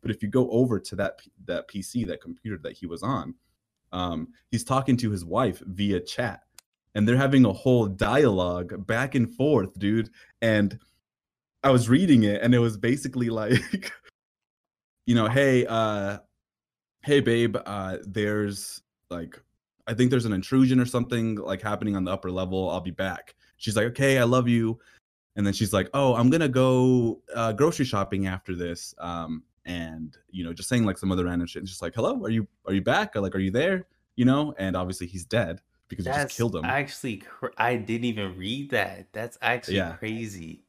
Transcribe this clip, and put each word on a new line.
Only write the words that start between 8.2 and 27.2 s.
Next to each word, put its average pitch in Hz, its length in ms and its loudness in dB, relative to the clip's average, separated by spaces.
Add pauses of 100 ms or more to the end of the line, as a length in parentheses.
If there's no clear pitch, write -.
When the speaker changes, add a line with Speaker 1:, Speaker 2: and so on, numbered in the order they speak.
Speaker 1:
back 123 280 -2
and 117 200 2
forth, 131 440 2
dude. 107 320 0 (320)
And 107 360 2 (880)
I 139 60 6
was 117 180 4
reading 135 360 8
it, 104 180 2
and 120 120 6
it 123 60 6
was 113 180 2
basically 123 520 -2
<laughs> - 0 -
like, 113 640 -2 (1120)
you 120 80 2
know, 113 140 4
"Hey, 131 380 4
uh, 104 520 -2 (840)
hey, 143 180 4
babe, 117 360 2 (100)
uh, 95 400 -6
there's, 104 760 -4 (280)
like, 85 300 -10 (460)
I 120 80 -4
think 123 160 4
there's 123 160 2
an 107 80 0
intrusion 131 460 4
or 120 60 2
something, 120 500 -2
like, 95 260 -6
happening 104 340 -2
on 92 80 0
the 90 80 -2
upper 95 180 -6
level. 92 400 -2
I'll 90 100 -2
be 87 120 -8
back." - 420 -6 (240)
She's 107 180 -4
like, 107 120 2
"Okay, 135 300 2
I 123 60 4
love 120 240 4
you." 117 320 2 (560)
And 101 100 0
then 98 80 2
she's 104 200 0
like, 92 200 2
"Oh, 135 220 4
I'm 120 140 6
gonna 160 180 2
go, 127 720 4 (120)